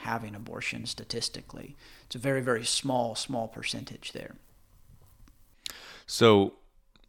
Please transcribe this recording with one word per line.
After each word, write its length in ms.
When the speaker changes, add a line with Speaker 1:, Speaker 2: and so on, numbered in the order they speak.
Speaker 1:
having 320
abortion 520
statistically. 920
It's 100
a 20
very, 240
very 220
small, 500
small 340
percentage 640
there. 220
Speaker 2:
So 480